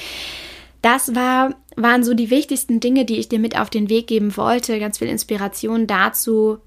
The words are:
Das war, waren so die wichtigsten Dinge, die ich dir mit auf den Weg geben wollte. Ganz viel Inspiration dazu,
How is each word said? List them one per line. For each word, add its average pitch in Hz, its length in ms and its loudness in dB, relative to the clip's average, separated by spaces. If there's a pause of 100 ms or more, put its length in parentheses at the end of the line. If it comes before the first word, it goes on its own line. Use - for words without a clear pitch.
(800)
Das 247 340 2
war, 254 400 2 (220)
waren 240 280 4
so 240 80 0
die 226 160 0
wichtigsten 262 500 0
Dinge, 247 280 2
die 220 100 -2
ich 220 140 -4
dir 226 80 0
mit 226 200 0
auf 208 120 -2
den 208 180 0
Weg 226 180 2
geben 208 300 0
wollte. 226 420 0
Ganz 208 200 -6
viel 226 100 -2
Inspiration 220 800 -2
dazu, 214 800 0